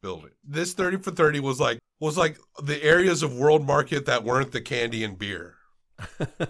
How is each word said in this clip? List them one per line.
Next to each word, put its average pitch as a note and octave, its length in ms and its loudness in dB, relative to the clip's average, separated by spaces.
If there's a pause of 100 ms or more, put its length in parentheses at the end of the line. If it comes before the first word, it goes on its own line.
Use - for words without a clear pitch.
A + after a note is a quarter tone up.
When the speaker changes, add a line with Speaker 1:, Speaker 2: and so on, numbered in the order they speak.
Speaker 1:
building. E2+ 300 -12 (100)
This E3 320 -6
thirty F#3 220 -2
for F#3+ 160 -6
thirty D3+ 300 2
was, C3+ 180 -4
like, A#2+ 200 0 (200)
was, D#3 180 -2
like, D#3+ 200 0 (260)
the D3 180 -4
areas E3 420 4
of B2+ 140 -4
World D3+ 300 6
Market C#3+ 380 0
that B2 180 0
weren't C3 300 0
the - 80 -6
candy A#2 420 -4
and G2 160 -8
beer. F#2+ 360 -10 (440)
Speaker 2:
<laughs> - 180 -14 (320)